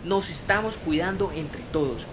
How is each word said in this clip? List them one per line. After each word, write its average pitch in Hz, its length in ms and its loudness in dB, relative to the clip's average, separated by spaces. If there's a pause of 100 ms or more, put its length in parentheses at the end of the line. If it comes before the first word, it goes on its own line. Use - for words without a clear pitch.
nos 190 260 2
estamos 214 480 0
cuidando 175 560 2
entre 151 280 -6 (100)
todos 135 420 0